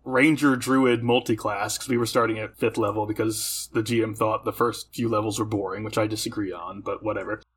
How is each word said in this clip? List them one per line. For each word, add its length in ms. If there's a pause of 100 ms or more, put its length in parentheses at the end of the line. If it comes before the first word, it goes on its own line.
ranger 500
druid 480
multiclass, 720
'cause 120
we 80
were 80
starting 340
at 180
fifth 200
level 280
because 680
the 100
G 180
M 140
thought 300
the 80
first 400
few 160
levels 300
were 60
boring, 380
which 140
I 100
disagree 460
on, 280
but 220
whatever. 380 (160)